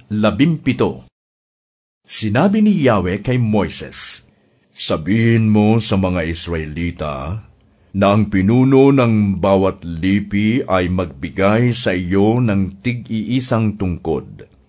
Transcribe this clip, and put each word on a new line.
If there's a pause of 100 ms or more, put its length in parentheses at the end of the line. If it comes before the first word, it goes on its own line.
(120)
labimpito. (960)
Sinabi
ni
Yahweh
kay
Moises, (400)
"Sabihin
mo
sa
mga
Israelita (480)
na
ang
pinuno
ng
bawat
lipi
ay
magbigay
sa
iyo
ng
tig-iisang
tungkod. (260)